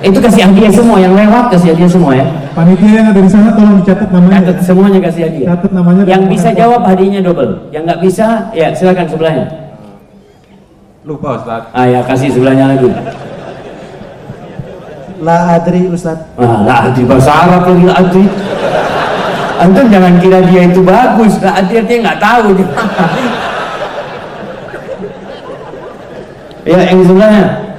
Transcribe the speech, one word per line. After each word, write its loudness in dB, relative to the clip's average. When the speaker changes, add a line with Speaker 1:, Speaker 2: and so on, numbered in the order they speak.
Speaker 1:
Itu 2
kasih 4
hadiah 4
semua, 4
yang 4
lewat 2
kasih 2
hadiah 2
semua 2
ya. 0
Speaker 2:
Panitia 2
yang 4
ada 4
di 4
sana 4
tolong 4
dicatat 0
namanya 4
Speaker 1:
Catat -2
Speaker 2:
ya. -2
Speaker 1:
semuanya, 2
kasih -4
hadiah. -4
Speaker 2:
Catat -4
namanya 2
dan 0
Speaker 1:
Yang 2
Speaker 2:
nomor 0
Speaker 1:
bisa 0
Speaker 2:
handphone. -2
Speaker 1:
jawab 2
hadiahnya 0
double, -2
yang -8
nggak -4
bisa 0
ya -2
silakan -2
sebelahnya. -4
Speaker 3:
Lupa, -8
Ustaz. -10
Speaker 1:
Ah -2
ya, 0
kasih -2
sebelahnya 2
lagi. 2
Speaker 4:
La 0
adri, 0
Ustaz. -6
Speaker 1:
Ah, 0
la 2
adri, 0
bahasa 2
Arab 2
lagi, 4
la 2
adri. 2
Antum 2
jangan 4
kira 4
dia 4
itu 2
bagus, 2
la -2
adri 0
artinya -2
nggak -6
tahu 2
dia. -2
<laughs> -6
Ya, 2
yang 2
sebelahnya. 2